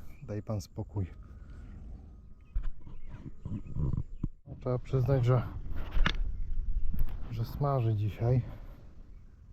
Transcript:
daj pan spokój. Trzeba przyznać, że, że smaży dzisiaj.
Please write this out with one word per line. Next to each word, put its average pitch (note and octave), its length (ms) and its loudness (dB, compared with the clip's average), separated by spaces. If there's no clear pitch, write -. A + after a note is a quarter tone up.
daj G#2+ 200 -6
pan G#2+ 180 -4
spokój. - 460 -6
Trzeba B2 180 0
przyznać, C3 460 2
że, B2 180 6
że A2+ 140 -2
smaży C3 500 2
dzisiaj. G#2+ 480 2